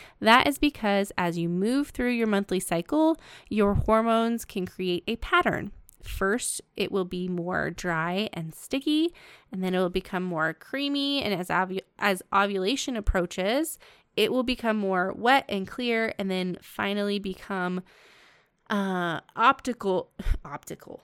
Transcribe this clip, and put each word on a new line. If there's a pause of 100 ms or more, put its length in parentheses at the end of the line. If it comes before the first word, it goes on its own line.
(200)
That
is
because
as
you
move
through
your
monthly
cycle, (320)
your
hormones
can
create
a
pattern. (300)
First, (140)
it
will
be
more
dry
and
sticky, (380)
and
then
it
will
become
more
creamy.
And
as
ovu-, (140)
as (100)
ovulation
approaches, (380)
it
will
become
more
wet
and
clear,
and
then
finally
become, (840)
uh, (160)
optical, (160)
<laughs>
optical.